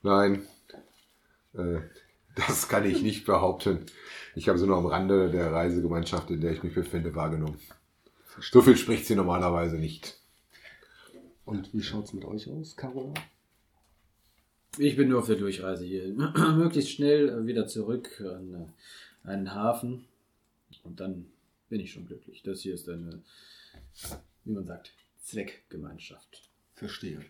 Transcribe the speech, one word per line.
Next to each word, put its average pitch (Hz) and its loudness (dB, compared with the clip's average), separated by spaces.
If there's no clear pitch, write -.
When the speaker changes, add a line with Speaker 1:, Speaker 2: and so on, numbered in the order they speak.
Speaker 1:
Nein. 101 4
Äh, 87 -2
das - -2
kann 104 2
ich 95 2
nicht 104 -2
behaupten. 92 2
Ich 80 0
habe 87 4
sie 95 4
nur 95 6
am 87 2
Rande 95 4
der 85 0
Reisegemeinschaft, 85 0
in 80 -2
der 82 0
ich 78 -4
mich 90 -6
befinde, 85 -2
wahrgenommen. 78 -4
So - 10
viel 123 12
spricht - 0
sie 113 2
normalerweise 87 2
nicht. 78 -8
Speaker 2:
Und 98 -8
wie 104 -2
schaut's - -8
mit 95 -10
euch - -8
aus, 156 -12
Carola? 135 -8
Speaker 3:
Ich 139 4
bin 135 6
nur 123 4
auf 110 -4
der 110 2
Durchreise 95 -4
hier. 95 -6
<clears throat> 151 2
Möglichst 165 2
schnell, 143 4
äh, 113 -2
wieder 113 -2
zurück 113 -6
an, 92 -10
äh, - -14
einen 95 -6
Hafen. 120 -2
Und 87 -18
dann 92 -8
bin 110 -4
ich - -14
schon 87 -16
glücklich. - -20
Das 95 -10
hier 95 -8
ist 85 -14
eine, 85 -12
wie 110 -8
man 98 -8
sagt, 87 -16
Zweckgemeinschaft. - -14
Speaker 2:
Verstehe. - -12